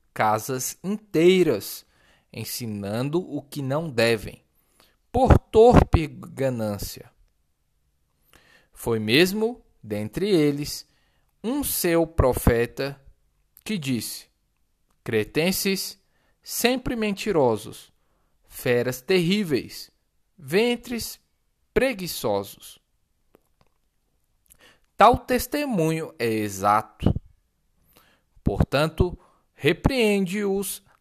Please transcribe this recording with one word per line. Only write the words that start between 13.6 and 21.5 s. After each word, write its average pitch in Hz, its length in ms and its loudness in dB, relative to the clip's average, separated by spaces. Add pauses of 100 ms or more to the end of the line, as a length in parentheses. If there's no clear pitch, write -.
que 214 160 -6
disse: 131 480 -6 (800)
"Cretenses, 170 960 -2 (420)
sempre 254 540 -4
mentirosos, 170 960 -2 (560)
feras 123 520 -2
terríveis, 175 920 -2 (460)
ventres 233 840 -4 (520)